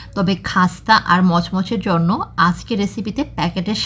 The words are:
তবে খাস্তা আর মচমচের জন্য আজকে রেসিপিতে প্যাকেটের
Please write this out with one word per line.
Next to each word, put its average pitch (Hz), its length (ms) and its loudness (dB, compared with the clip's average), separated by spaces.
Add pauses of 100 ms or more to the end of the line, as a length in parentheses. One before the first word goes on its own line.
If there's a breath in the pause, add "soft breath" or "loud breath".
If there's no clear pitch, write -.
(140 loud breath)
তবে 196 180 0 (100)
খাস্তা - 520 2 (180)
আর 180 100 4
মচমচের 185 580 0
জন্য 170 300 2 (260)
আজকে 175 380 0
রেসিপিতে 269 500 -4
প্যাকেটের 175 600 -4